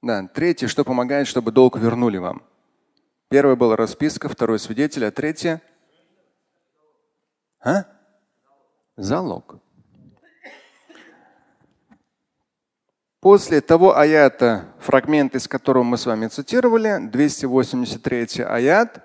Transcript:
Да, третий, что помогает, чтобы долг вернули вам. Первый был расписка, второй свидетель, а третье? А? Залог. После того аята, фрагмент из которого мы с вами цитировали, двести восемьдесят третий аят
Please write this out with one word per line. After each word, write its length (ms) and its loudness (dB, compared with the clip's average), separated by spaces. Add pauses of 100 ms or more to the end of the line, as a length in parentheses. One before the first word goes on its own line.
Да, 260 -6
третий, 400 -2
что 160 -2
помогает, 420 -2
чтобы 240 -4
долг 280 4
вернули 400 0
вам. 240 -10 (880)
Первый 280 4
был 180 2
расписка, 540 -4
второй 300 -4
свидетель, 480 -6
а 40 -4
третье? 520 -6 (2000)
А? 280 -4 (1120)
Залог. 580 -8 (3750)
После 420 4
того 340 4
аята, 840 2
фрагмент 540 0
из 140 -6
которого 340 0
мы 140 0
с 80 -6
вами 220 -4
цитировали, 720 -2 (100)
двести 380 -2
восемьдесят 560 -2
третий 400 -6
аят 640 0